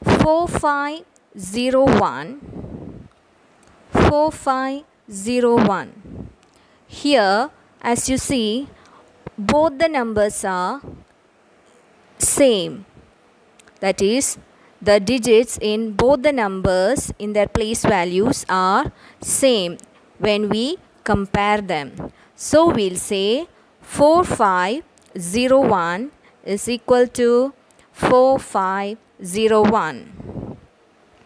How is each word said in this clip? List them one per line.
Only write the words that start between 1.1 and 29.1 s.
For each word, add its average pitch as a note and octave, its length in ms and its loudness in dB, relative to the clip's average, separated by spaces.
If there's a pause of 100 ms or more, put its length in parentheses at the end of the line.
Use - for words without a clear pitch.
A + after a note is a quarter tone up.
zero A#3+ 460 0 (160)
one. - 1080 -8 (840)
Four - 400 2
five C4+ 520 -4 (280)
zero A#3 520 0
one. - 640 -6 (580)
Here, A#3 640 0 (320)
as A#3+ 280 -2
you C4 80 0
see, B3 520 -2 (680)
both C#4+ 420 0
the E4 100 2
numbers A3 560 -2
are F#3+ 360 -4 (1400)
same. G3 680 0 (920)
That F#3+ 220 -2
is, A3+ 360 0 (440)
the G3+ 180 4
digits A#3 640 2
in G#3+ 320 -4
both B3 300 2
the D4+ 80 2
numbers G3 880 0
in G#3 140 -8
their G#3 140 2
place A3 360 -4
values F#3+ 640 0
are F#3 420 0 (280)
same G3+ 580 0 (420)
when G#3 300 0
we A#3+ 280 -4 (260)
compare G#3 580 0
them. E3 500 -8 (240)
So, D#4+ 340 2
we'll G3 260 -2
say G#3 520 -4 (340)
four D#4 420 4
five G3+ 600 0 (360)
zero B3 400 2
one G#3 520 0 (340)
is G3 240 -6
equal B3 380 2
to A#3+ 460 0 (380)
four B3+ 460 4
five G3+ 600 -4 (260)